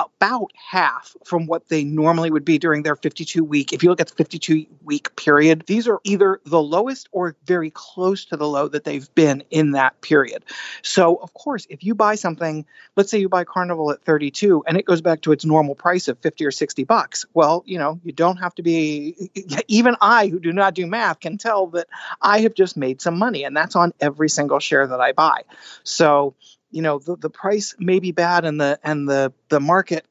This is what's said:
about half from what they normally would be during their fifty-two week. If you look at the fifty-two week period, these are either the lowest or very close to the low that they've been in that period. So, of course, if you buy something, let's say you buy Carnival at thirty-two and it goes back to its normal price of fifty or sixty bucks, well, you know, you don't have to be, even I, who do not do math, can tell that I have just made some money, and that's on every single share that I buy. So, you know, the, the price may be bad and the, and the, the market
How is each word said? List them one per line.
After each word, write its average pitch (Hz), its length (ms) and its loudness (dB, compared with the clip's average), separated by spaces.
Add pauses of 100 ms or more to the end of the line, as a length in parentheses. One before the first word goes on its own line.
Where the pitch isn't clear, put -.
(200)
about 220 360 -2
half 151 600 -4 (100)
from 165 220 -2
what 165 220 -4
they 156 140 0
normally 160 460 0
would 147 160 -2
be 156 140 2
during 151 240 0
their 151 120 0
fifty-two 160 480 -4
week. 147 300 -2
If - 80 -6
you 175 80 6
look 180 120 2
at 160 60 -2
the - 80 -20
fifty-two 156 500 -2 (180)
week - 320 -6
period, 156 500 4
these 220 220 -2
are 202 160 2
either 196 420 2
the 156 160 2
lowest 196 500 -4
or 180 240 -4 (100)
very 165 260 -2
close 190 540 -4
to 165 120 -10
the 151 100 -2
low 147 200 -2
that 147 160 -6
they've 143 320 -8
been 147 340 4
in 156 220 2
that 135 300 2
period. 143 420 0 (400)
So, 175 320 4
of 175 180 -12
course, 262 360 -8
if - 140 -18
you 214 120 -2
buy 214 200 2
something, 160 500 -6 (300)
let's 202 140 2
say 220 80 0
you 190 120 0
buy 180 140 0
Carnival 170 480 -4
at - 120 -6
thirty-two 156 640 2
and 165 100 0
it 196 80 -2
goes 170 160 2
back 165 200 0
to 160 100 2
its 151 140 0
normal 156 280 2
price 175 340 -2
of 123 120 -4
fifty 156 260 -4
or 139 60 -2
sixty - 320 -4
bucks, - 500 -4
well, 160 320 2
you 185 140 -8
know, 156 240 -4
you 170 80 -12
don't 175 260 0
have 180 180 -8
to 175 80 -14
be, 160 680 -4 (360)
even 233 320 4
I, 214 280 4
who 175 120 -4
do 170 140 -4
not 190 220 0
do 185 100 -4
math, 196 360 -4
can 214 180 -8
tell 202 280 -2
that 175 200 -6 (340)
I 208 200 4
have 220 120 2
just 185 240 0
made 131 240 -4
some 170 160 -2
money, 190 280 -2
and 139 120 -4
that's 160 180 -2
on 175 240 2
every 147 300 0
single 143 300 0
share 139 260 2
that 127 160 -4
I 127 120 2
buy. 156 280 2 (420)
So, 143 520 2 (340)
you 160 120 -8
know, 147 180 -2
the, 165 160 -8
the 156 140 -8
price 202 500 -4
may 185 200 2
be 180 120 -2
bad 175 320 0
and 151 160 -2
the, 143 240 0
and 147 240 -4
the, 139 240 0 (160)
the 147 140 2
market 170 500 0